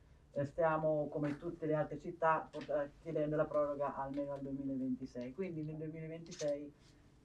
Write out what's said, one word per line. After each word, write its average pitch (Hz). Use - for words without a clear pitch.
eh, 143
stiamo, 156
come 147
tutte 165
le 151
altre 147
città, 160
porta-, 143
chiedendo 151
la 156
proroga 143
almeno 139
al 139
duemilaventisei, 131
quindi 170
nel 156
duemilaventisei, 156